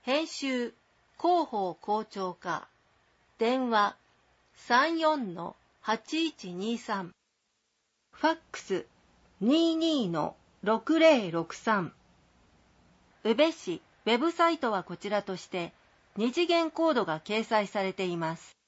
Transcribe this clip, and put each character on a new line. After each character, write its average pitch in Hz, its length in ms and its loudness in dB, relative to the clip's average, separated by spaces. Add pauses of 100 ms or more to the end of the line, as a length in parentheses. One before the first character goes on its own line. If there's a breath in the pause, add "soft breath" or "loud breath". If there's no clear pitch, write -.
編 294 260 -2
集、 254 460 -4 (440)
広 339 320 0
報 190 260 -4
校 214 280 -4
長 190 300 -8
課。 170 340 -8 (720)
電 254 320 0
話、 208 260 2 (600)
三 294 420 2
四 294 380 0
の 170 200 -10 (240)
八 302 460 -2
一 214 260 -8
二 202 260 -4
三。 190 360 -8 (960)
フ - 160 -2
ァ 320 60 4
ッ 320 40 -4 (140)
ク - 80 -12
ス、 - 280 -4 (520)
二 320 360 4
二 311 340 0
の 165 260 -4 (260)
六 226 380 2
零 277 320 6
六 165 220 -4
三。 202 400 -2 (1300)
宇 220 120 2
部 302 180 4
市、 - 280 -8 (240)
ウ - 40 0
ェ 233 80 4
ブ 311 160 0
サ 339 160 4
イ 330 80 0
ト 226 160 -2
は 185 100 -2
こ 175 140 -10
ち - 120 -8
ら 202 120 0
と 190 160 -6
し - 100 -16
て、 170 240 -6 (460)
二 233 160 0
次 339 140 0
元 339 240 2
コ 330 180 2
ー 311 40 2
ド 233 120 2
が 156 160 -4
掲 214 240 -4
載 214 220 0
さ 196 160 -4
れ 190 100 -4
て 190 120 -4
い 175 120 -4
ま 170 180 -4
す。 - 220 -20 (100)